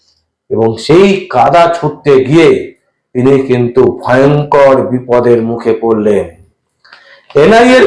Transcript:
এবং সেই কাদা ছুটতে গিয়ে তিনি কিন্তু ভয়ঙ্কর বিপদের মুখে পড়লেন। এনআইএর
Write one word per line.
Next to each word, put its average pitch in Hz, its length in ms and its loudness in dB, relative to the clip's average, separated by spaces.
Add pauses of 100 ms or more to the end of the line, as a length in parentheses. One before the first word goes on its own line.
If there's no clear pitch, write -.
(520)
এবং 110 160 -2 (100)
সেই 180 300 2 (220)
কাদা 123 340 2 (120)
ছুটতে 147 380 -4 (100)
গিয়ে 151 260 2 (680)
তিনি 127 260 0
কিন্তু 123 400 -2 (180)
ভয়ঙ্কর 139 760 0 (120)
বিপদের 120 540 -2
মুখে 117 400 -4
পড়লেন। 107 440 -2 (1120)
এনআইএর 226 520 4